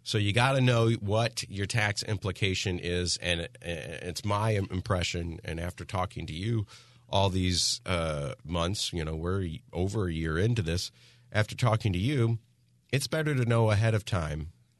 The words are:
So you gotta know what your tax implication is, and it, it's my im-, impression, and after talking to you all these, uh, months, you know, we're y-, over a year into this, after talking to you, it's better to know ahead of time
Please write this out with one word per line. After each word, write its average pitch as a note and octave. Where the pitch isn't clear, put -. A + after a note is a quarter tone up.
So -
you G#2
gotta C3
know A#2
what A2
your G2
tax G#2
implication F#2+
is, F2
and E2+
it, -
it's E2
my G#2
im-, G2+
impression, F2
and E2
after F2
talking F2+
to D2+
you G#2
all G2
these, F2+
uh, D#2
months, E2+
you E2
know, D#2
we're F2+
y-, E2
over G2
a E2+
year D#2+
into A2
this, E2
after G#2
talking A2
to F2+
you, A#2
it's B2+
better D3+
to B2+
know A#2
ahead A2
of G#2
time D#2